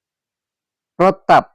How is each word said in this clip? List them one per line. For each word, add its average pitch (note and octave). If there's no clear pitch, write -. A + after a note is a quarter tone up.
প্রতাপ। F#3